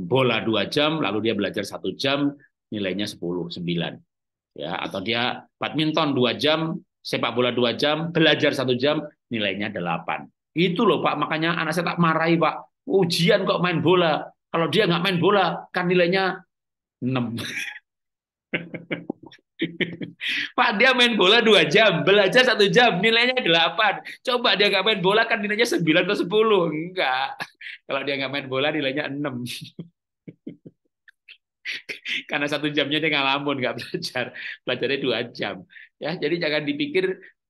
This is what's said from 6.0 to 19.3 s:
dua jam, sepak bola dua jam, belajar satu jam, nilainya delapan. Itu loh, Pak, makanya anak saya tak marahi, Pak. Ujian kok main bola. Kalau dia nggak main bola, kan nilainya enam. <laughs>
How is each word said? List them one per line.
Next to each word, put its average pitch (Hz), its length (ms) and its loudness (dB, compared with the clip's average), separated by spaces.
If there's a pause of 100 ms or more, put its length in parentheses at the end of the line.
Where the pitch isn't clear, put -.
dua 117 160 2
jam, 160 480 -2 (220)
sepak 120 340 -2
bola 123 160 2
dua 120 240 0
jam, 156 320 0
belajar 151 480 4
satu 127 160 0
jam, 143 320 0 (240)
nilainya 104 400 -4
delapan. 85 560 -6 (240)
Itu 175 320 0
loh, 165 240 2
Pak, 143 80 2
makanya 160 480 -2
anak 160 160 -2
saya 175 160 -2
tak 175 80 0
marahi, 165 400 2
Pak. - 480 -4
Ujian 190 560 2
kok 175 160 0
main 170 240 0
bola. 170 400 4 (240)
Kalau 165 160 0
dia 185 240 2
nggak 170 160 0
main 180 160 0
bola, 180 480 2
kan 180 160 -2
nilainya 180 560 2 (640)
enam. 120 320 -2 (1120)
<laughs> - 1600 -8 (440)